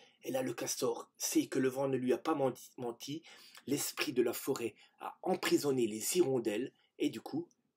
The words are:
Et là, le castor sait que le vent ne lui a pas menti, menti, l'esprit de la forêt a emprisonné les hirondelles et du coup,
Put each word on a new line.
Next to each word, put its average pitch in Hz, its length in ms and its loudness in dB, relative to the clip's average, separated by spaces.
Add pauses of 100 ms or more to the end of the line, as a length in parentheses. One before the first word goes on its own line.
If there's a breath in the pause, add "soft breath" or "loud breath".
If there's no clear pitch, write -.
(220 loud breath)
Et - 80 -8
là, 131 120 0
le 262 120 -4
castor - 640 -2
sait - 300 0
que - 100 0
le 131 100 4
vent 135 200 0
ne 135 80 2
lui 127 160 2
a 120 60 4
pas 160 180 0
menti, 135 400 0
menti, 131 460 -8 (440 loud breath)
l'esprit 143 460 -2
de 123 100 2
la 117 100 2
forêt 117 420 -4 (240 loud breath)
a - 240 -12
emprisonné 143 640 2
les 107 300 -2
hirondelles 131 560 2 (260 soft breath)
et 147 120 2
du 113 100 -8
coup, - 280 -6 (280)